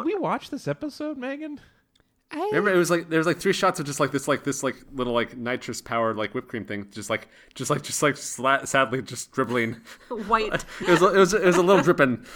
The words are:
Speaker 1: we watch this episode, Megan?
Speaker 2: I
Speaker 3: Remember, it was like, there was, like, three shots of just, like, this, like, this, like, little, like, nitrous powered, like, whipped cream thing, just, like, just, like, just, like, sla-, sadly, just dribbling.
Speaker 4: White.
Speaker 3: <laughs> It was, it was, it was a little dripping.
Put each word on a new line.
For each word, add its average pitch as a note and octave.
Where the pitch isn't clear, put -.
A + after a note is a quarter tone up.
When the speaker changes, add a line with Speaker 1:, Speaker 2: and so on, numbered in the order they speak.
Speaker 1:
we G4
watch B3
this C#4+
episode, D4+
Megan? C#4+
Speaker 2:
I -
Speaker 3:
Remember, G#3
it -
was E3
like, E3+
there D#3+
was, D#3+
like, E3+
three F#3+
shots F#3
of C#3
just, C#3
like, C#3
this, C#3
like, C3+
this, C3+
like, B2+
little, B2
like, A#2
nitrous A#2+
powered, A2+
like, G#2+
whipped B2+
cream A2
thing, G2+
just, -
like, A2
just, C3
like, C#3
just, -
like, C#3
sla-, C3
sadly, C3
just -
dribbling. A#2
Speaker 4:
White. G#3+
Speaker 3:
<laughs> -
It F#3
was, E3+
it F#3+
was, F#3+
it E3+
was F3
a F#3
little G3
dripping. C#3